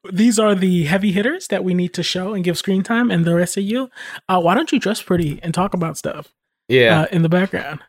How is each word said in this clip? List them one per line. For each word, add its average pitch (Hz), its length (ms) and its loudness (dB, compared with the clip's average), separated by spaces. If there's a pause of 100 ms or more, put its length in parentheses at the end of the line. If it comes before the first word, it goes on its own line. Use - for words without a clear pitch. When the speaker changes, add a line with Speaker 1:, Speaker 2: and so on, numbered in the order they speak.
(120)
Speaker 1:
These 220 280 4
are 208 160 4
the 180 300 2
heavy 190 260 0
hitters 254 360 -2
that 196 160 -4
we 185 100 0
need 180 220 -2
to 175 80 -4
show 185 300 -4
and 185 100 -4
give 170 140 -2
screen 190 260 0
time, 233 280 0
and 170 140 2
the 170 100 2
rest 175 220 0
of 196 60 -2
you, 247 260 -4 (400)
uh, 185 100 2
why 170 160 2
don't 311 160 0
you 262 80 2
dress 202 220 -4
pretty 170 420 -2
and 165 100 -4
talk 190 200 -2
about 165 240 -4
stuff, - 360 -10 (360)
Speaker 2:
Yeah. 123 320 6
Speaker 1:
uh, 160 100 2
in 170 120 2
the 160 60 2
background? 170 580 -2